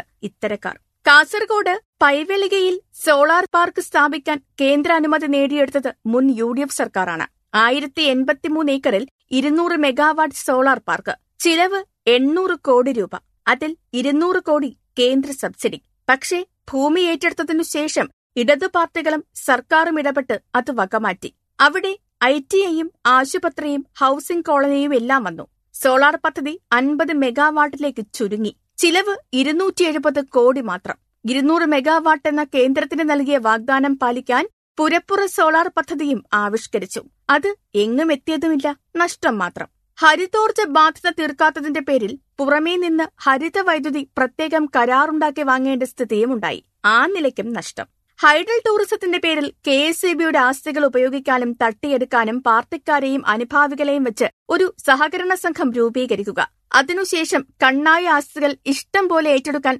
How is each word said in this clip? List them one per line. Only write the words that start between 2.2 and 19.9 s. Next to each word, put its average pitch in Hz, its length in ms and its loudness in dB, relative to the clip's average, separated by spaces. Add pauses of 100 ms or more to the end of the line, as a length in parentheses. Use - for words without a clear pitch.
സോളാർ 311 520 2
പാർക്ക് 349 360 0
സ്ഥാപിക്കാൻ 294 560 0 (180)
കേന്ദ്ര 285 360 2
അനുമതി 311 340 0
നേടിയെടുത്തത് 277 640 0 (160)
മുൻ 240 260 2
യു 226 180 -2
ഡി 247 120 -4
എഫ് 285 140 -8
സർക്കാരാണ്. 180 500 -4 (280)
ആയിരത്തി 269 540 0
എൺപത്തിമൂന്ന് 294 640 0
ഏക്കറിൽ 269 320 0 (260)
ഇരുന്നൂറ് 302 460 0
മെഗാവാട്ട് 294 640 0
സോളാർ 262 420 2
പാർക്ക്. - 340 -6 (260)
ചിലവ് 359 400 2 (260)
എണ്ണൂറ് 302 540 2
കോടി 254 320 2
രൂപ. 220 220 -4 (320)
അതിൽ 262 240 0 (220)
ഇരുന്നൂറ് 294 480 0
കോടി 302 300 0 (260)
കേന്ദ്ര 269 360 2
സബ്സിഡി. - 460 -6 (300)
പക്ഷേ 269 300 0 (280)
ഭൂമി 294 360 0
ഏറ്റെടുത്തതിനു 330 640 -2
ശേഷം 302 400 -4 (300)
ഇടതു 269 320 2
പാർട്ടികളും 320 540 -2 (180)
സർക്കാരും 311 580 0